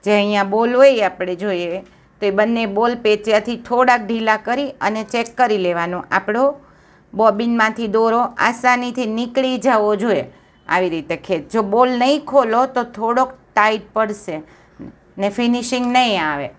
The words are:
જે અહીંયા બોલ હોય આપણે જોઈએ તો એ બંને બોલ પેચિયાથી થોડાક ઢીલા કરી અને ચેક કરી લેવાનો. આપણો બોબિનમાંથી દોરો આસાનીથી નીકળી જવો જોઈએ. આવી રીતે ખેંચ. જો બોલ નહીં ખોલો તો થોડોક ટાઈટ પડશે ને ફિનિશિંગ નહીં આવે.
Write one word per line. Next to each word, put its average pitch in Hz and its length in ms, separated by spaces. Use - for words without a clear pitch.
જે 208 80
અહીંયા 202 400
બોલ 233 240
હોય 254 300
આપણે 185 300
જોઈએ 175 480
તો 208 40
એ 202 60
બંને 226 360
બોલ 226 280
પેચિયાથી 214 640
થોડાક 247 340
ઢીલા 220 360
કરી 262 440
અને 214 220
ચેક 233 320
કરી 220 220
લેવાનો. 175 420
આપણો 214 320
બોબિનમાંથી 220 760
દોરો 226 340
આસાનીથી 247 680
નીકળી 247 500
જવો 214 380
જોઈએ. 190 300
આવી 180 220
રીતે 165 280
ખેંચ. 165 340
જો 214 120
બોલ 233 260
નહીં 277 260
ખોલો 240 420
તો 247 160
થોડોક 240 380
ટાઈટ 214 600
પડશે 208 420
ને 196 120
ફિનિશિંગ 240 600
નહીં 233 320
આવે. 143 360